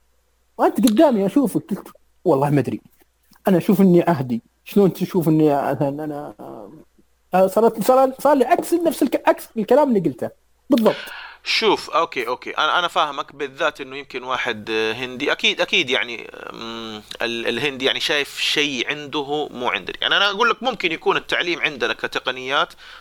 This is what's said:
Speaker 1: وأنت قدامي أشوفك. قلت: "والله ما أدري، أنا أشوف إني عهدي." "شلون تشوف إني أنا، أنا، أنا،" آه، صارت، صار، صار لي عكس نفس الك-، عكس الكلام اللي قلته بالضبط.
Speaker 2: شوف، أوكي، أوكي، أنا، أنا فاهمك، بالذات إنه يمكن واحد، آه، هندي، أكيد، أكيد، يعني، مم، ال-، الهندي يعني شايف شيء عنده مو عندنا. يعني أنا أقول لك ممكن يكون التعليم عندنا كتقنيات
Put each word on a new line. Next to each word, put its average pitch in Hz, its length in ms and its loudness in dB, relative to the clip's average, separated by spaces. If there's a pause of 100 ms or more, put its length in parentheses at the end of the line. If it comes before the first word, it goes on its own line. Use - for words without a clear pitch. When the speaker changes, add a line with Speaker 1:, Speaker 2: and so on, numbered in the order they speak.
(580)
Speaker 1:
وأنت 381 200 2
قدامي 226 480 4
أشوفك. 196 440 0
قلت: - 180 -8 (380)
"والله 143 240 2
ما 147 100 4
أدري، 120 220 -4 (680)
أنا 190 100 6
أشوف 180 240 4
إني 175 200 8
عهدي." 127 400 -2 (240)
"شلون 202 280 4
تشوف 175 340 -2
إني 156 260 4
أنا، 131 360 0
أنا، 147 140 -6
أنا،" 147 300 -10 (1000)
آه، 190 140 6
صارت، 220 360 2
صار، 262 360 6
صار 285 160 4
لي 254 100 4
عكس 349 280 0
نفس 330 300 0
الك-، 285 240 -2
عكس 330 160 2 (140)
الكلام 269 320 4
اللي 190 200 2
قلته 120 200 -6 (400)
بالضبط. 214 260 4 (480)
Speaker 2:
شوف، - 460 0
أوكي، 143 380 -2
أوكي، 120 240 -8
أنا، 151 280 0
أنا 226 80 0
فاهمك، 151 480 -2
بالذات 147 460 -4
إنه 131 160 -12
يمكن 135 260 -12
واحد، 120 460 -6
آه، 110 240 -2
هندي، 127 380 -6
أكيد، 190 300 -2
أكيد، 175 280 0
يعني، 120 420 -4 (220)
مم، 113 480 -12 (200)
ال-، 117 260 -4
الهندي 127 380 -4
يعني 123 140 -2
شايف 143 400 -4
شيء 143 500 -2
عنده 147 640 -6
مو 120 160 -6
عندنا. 92 340 -6
يعني 147 160 0
أنا 202 120 2
أقول 214 200 0
لك 220 140 -4
ممكن 214 280 -2
يكون 165 260 -2
التعليم 143 420 -4
عندنا 120 340 -2
كتقنيات 131 800 -4 (280)